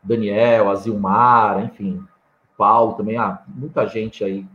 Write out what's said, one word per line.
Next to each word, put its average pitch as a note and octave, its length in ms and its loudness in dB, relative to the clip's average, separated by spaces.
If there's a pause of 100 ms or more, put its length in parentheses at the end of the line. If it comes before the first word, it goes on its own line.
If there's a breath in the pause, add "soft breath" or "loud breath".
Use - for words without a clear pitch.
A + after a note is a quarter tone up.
Daniel, A2 680 2
a - 20 0
Zilmara, G#2 880 2
enfim, G2 360 -8
o - 600 -20
Paulo A2 360 4
também. G#2+ 220 -6
Ah, G2+ 320 -4
muita C3 380 -4
gente A2 380 -8
aí, G2 320 -6